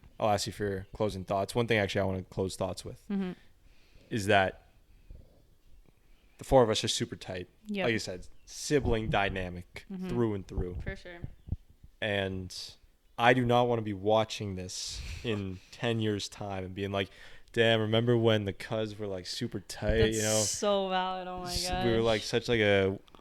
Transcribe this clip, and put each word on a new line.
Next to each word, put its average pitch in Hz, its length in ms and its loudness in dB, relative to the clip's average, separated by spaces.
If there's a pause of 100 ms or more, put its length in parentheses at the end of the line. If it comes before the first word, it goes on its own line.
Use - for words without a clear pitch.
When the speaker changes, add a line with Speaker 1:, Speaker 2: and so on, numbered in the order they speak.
(200)
Speaker 1:
I'll 110 100 2
ask 101 180 0
you 98 60 -6
for - 120 -6
your 98 280 -4
closing 95 300 -2
thoughts. 98 320 -2
One 120 120 2
thing 113 100 4
actually 101 240 2
I 95 40 2
wanna 95 180 -2
close 95 320 -4
thoughts 92 300 -6
with 113 240 -14
Speaker 2:
Mm-hmm. 196 220 -2 (760)
Speaker 1:
is 101 180 -4
that 98 340 4 (1800)
the - 60 -16
four 131 200 6
of 110 60 4
us 107 140 0
are 110 60 -2
super - 260 -4
tight. 90 320 -10 (200)
Speaker 2:
Yep. 196 180 -4
Speaker 1:
Like 117 80 2
you 107 60 0
said, 92 280 -10 (180)
sibling 120 640 0
dynamic 92 840 -2
Speaker 2:
Mm-hmm. 185 180 -8
Speaker 1:
through 120 240 0
and 98 140 -8
through. 92 360 -4
Speaker 2:
For 196 120 -8
sure. 175 240 -16 (840)
Speaker 1:
And 95 520 -2 (640)
I 120 160 8
do 127 120 4
not 120 220 4
wanna 117 140 0
be 104 120 -4
watching 104 600 0
this - 440 -8 (240)
in 98 420 -4
<laughs> - 60 -20
ten 117 280 -2
years' 107 280 0
time 98 380 -8
and 92 100 -12
being 98 160 -4
like, 98 180 0 (440)
"Damn, 113 280 6
remember 113 360 4
when 110 280 4
the 98 80 -2
cuz 110 460 -6
were, 107 80 -6
like, 92 180 -8
super 113 360 -6
tight, 107 380 0
Speaker 2:
That's 110 180 4
Speaker 1:
you 107 60 0
know? 110 180 4
Speaker 2:
so 190 480 0
valid. 185 380 -2
Oh 180 140 -8
my 180 100 -6
Speaker 1:
S-, 180 340 -2
we 117 60 4
were, 113 100 4
like, 113 200 4
Speaker 2:
gosh. - 60 -8
Speaker 1:
such, 117 220 -2
like, 120 100 4
a 98 400 4 (220)